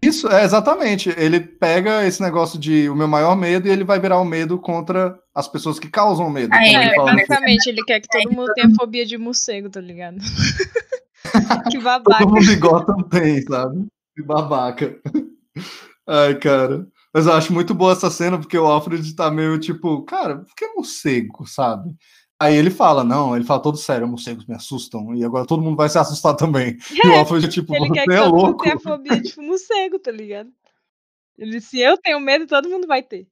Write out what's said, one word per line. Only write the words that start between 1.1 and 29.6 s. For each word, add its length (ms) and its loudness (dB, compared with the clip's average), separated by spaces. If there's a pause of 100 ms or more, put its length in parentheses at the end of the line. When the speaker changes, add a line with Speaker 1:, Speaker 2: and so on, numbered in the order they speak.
Speaker 1:
Ele 240 2
pega 680 0
esse 160 -2
negócio 380 -2
de 300 2
o 60 -4
meu 120 0
maior 280 2
medo 320 0
e 40 2
ele 120 0
vai 160 0
virar 200 2
o 60 0
medo 340 -4
contra 580 -4 (160)
as 140 -6
pessoas 320 -8
que 100 -18
causam 400 0
medo, 220 -4
Speaker 2:
Ah, 80 4
Speaker 1:
como 200 6
Speaker 2:
é, 60 4
Speaker 1:
ele 100 2
fala 160 4
Speaker 2:
é, 60 4
Speaker 1:
assim. 100 0
Speaker 3:
Basicamente, 420 2
ele 140 -6
quer 180 -2
que 80 -20
todo 120 0 (100)
Speaker 2:
é, 40 0
Speaker 3:
mundo 120 -6
Speaker 2:
todo 80 -2
Speaker 3:
tenha 120 4
Speaker 2:
mundo 80 8
Speaker 3:
fobia 300 -2
de 120 -10
morcego, 520 -8
tá 100 -16
ligado? 380 -16
<laughs> 1500 -4
Que 80 -4
babaca. 400 2
Speaker 1:
Todo 140 6
mundo 180 6
em 80 2
Gotham 440 2
tem, 400 0
sabe? 420 -4 (300)
Que 80 -12
babaca. 720 -4 (1120)
Ai, 320 4
cara. 480 0 (260)
Mas 140 2
eu 60 6
acho 200 2
muito 200 0
boa 200 4
essa 160 0
cena, 280 -2
porque 200 -4
o 80 4
Alfred 500 0
tá 140 0
meio 300 -2
tipo, 440 -4
"Cara, 360 -6
por 160 -20
que 180 -8
morcego, 720 -6
sabe?" 480 -6 (440)
Aí 160 4
ele 160 4
fala, 320 2
não, 320 0
ele 100 -4
fala 160 0
todo 160 -2
sério, 300 -4
"Morcegos 400 -12
me 80 -10
assustam, 580 -12
e 100 -4
agora 220 -4
todo 160 -2
mundo 160 -4
vai 120 2
se 80 0
assustar 380 0
também." 420 -2 (120)
E 180 4
o 60 8
Speaker 3:
É, 60 8
Speaker 1:
Alfred 260 2
é 40 -2
tipo, 260 -6
Speaker 3:
ele 160 0
quer 120 0
Speaker 1:
"Você 60 0
Speaker 3:
que 40 4
Speaker 1:
é 40 4
Speaker 3:
todo 160 4
mundo 120 6
Speaker 1:
louco." 180 0
Speaker 3:
tenha 160 0
fobia 420 -4
de 180 -12
morcego, 600 -4